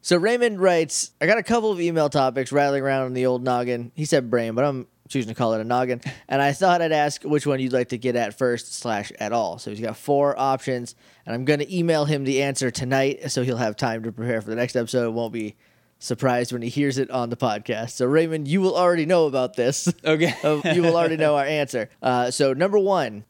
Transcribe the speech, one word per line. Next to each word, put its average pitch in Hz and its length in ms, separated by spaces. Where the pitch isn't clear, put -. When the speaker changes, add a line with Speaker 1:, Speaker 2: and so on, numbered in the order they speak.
Speaker 1:
So - 160
Raymond 220 440
writes, 175 500
"I 151 60
got 214 120
a 226 40
couple 226 300
of 175 80
email 165 280
topics 131 440
rattling 139 300
around 135 260
in 127 60
the 127 120
old 127 160
noggin." 123 520
He 156 100
said 131 260
brain, 117 240
but 123 100
I'm 135 220
choosing 120 200
to 113 60
call 113 200
it 110 60
a 107 40
noggin. 123 360
<laughs> - 140
"And 139 120
I 139 120
thought 175 280
I'd 165 120
ask 147 320
which 147 220
one 135 140
you'd 127 120
like 123 180
to 123 80
get 120 180
at 110 220
first 120 360
slash 104 440
at 107 140
all." 107 260
So - 120
he's 104 100
got 113 160
four 143 420
options, 131 560
and 113 80
I'm 127 100
gonna 147 240
email 170 360
him 143 200
the 135 180
answer 135 280
tonight, 135 600
so 131 120
he'll 120 160
have 110 180
time 113 280
to 113 80
prepare 113 280
for 101 100
the 110 60
next 120 200
episode. 120 300
It 113 60
won't 113 200
be 107 240
surprised 123 540
when 120 100
he 117 60
hears 139 280
it 131 140
on 123 180
the 120 80
podcast. 110 540
So - 160
Raymond, 160 420
you 180 120
will 185 160
already 175 280
know 165 220
about 131 300
this. 135 420
<laughs> - 60
Speaker 2:
Okay. 156 280
Speaker 1:
Uh, 151 160
you 175 100
will 170 140
already 165 200
know 156 200
our 139 80
answer. 139 460
Uh, 123 300
so 135 240
number 196 240
one, 160 520